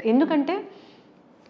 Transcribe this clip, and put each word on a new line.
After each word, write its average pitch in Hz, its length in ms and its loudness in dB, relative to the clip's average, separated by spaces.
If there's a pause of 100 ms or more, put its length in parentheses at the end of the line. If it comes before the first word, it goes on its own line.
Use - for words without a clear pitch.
ఎందుకంటే 302 580 0 (880)